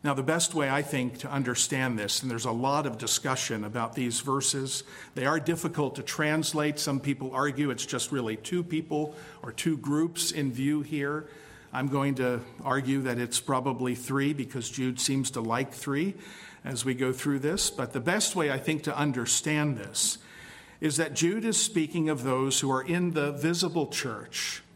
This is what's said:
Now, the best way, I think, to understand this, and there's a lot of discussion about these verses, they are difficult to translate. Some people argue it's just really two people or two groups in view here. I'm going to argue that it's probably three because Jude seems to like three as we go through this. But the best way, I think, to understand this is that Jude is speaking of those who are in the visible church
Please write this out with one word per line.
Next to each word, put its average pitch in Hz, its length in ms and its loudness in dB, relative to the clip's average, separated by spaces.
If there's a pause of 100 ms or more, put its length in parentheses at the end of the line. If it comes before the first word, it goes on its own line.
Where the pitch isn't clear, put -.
Now, 143 120 2
the 135 80 0
best 160 320 2
way, 147 160 2
I 139 120 2
think, 127 380 -2
to 135 120 -8
understand 131 640 0
this, 104 240 0
and 135 80 -4
there's 113 140 -4
a 123 80 0
lot 135 340 0
of 117 120 -4
discussion 117 640 -2
about 117 320 -2
these 120 240 0
verses, 135 640 0 (320)
they 127 100 -2
are 156 140 4
difficult 156 560 0
to 135 80 -8
translate. 151 720 0
Some 139 220 0
people 131 340 -2
argue 139 360 2
it's 120 160 -2
just - 260 -2
really 117 240 0
two 175 280 -2
people 156 520 -2 (260)
or 117 120 -8
two 160 240 0
groups 151 560 0
in 139 180 0
view 139 300 2
here. 147 480 -2 (420)
I'm 131 160 0
going 139 280 2
to 123 260 2 (240)
argue 135 380 2
that 127 140 2
it's 120 220 0
probably 127 560 0
three 135 380 2
because 123 360 -4
Jude 127 300 0
seems 135 320 2
to 123 100 -2
like 120 320 0
three 160 420 -2 (500)
as 127 180 -4
we 131 120 2
go 127 180 2
through 139 260 0
this. 156 300 2
But 127 240 -4
the 135 80 -2
best 180 340 2
way, 156 160 2
I 131 80 0
think, 151 240 0
to 147 140 -2
understand 147 800 2
this - 400 -2 (640)
is 151 160 2
that 156 160 0
Jude 190 320 2
is 220 100 2
speaking 156 540 2
of 139 140 0
those 131 360 2
who 139 100 2
are 131 140 2
in 175 280 2
the 147 200 2
visible 165 560 2
church - 720 -4 (140)